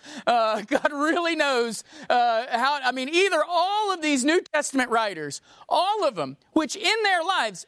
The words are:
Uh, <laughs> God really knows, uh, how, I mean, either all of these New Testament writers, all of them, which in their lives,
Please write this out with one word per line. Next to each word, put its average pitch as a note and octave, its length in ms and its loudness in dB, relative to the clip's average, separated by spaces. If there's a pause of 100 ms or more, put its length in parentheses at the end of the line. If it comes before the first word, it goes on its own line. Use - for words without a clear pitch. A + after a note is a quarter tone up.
(280)
Uh, A3 340 2
<laughs> G#3 60 -14
God D4 260 0
really E4 420 0
knows, B3+ 480 0 (260)
uh, A#3+ 400 2
how, C4 340 0
I B3 80 2
mean, C4 180 -6
either F4 380 2
all F#4+ 440 0
of F4 100 -4
these D4 220 0
New D#4+ 180 4
Testament C4+ 480 -2
writers, F#3 520 -2 (260)
all F#4 400 2
of A#3+ 80 -2
them, C#3+ 220 -6 (160)
which D#4 220 0
in A4 280 0
their F#4 200 2
lives, C#4 440 -2